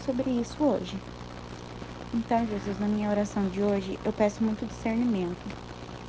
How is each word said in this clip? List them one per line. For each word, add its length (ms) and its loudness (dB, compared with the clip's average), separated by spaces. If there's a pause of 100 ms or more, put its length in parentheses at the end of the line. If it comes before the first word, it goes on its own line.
sobre 280 0
isso 320 0
hoje. 340 2 (1160)
Então, 300 4
Jesus, 340 -2
na 60 2
minha 240 2
oração 380 2
de 160 0
hoje, 420 2
eu 80 2
peço 300 4
muito 240 0
discernimento. 760 0 (640)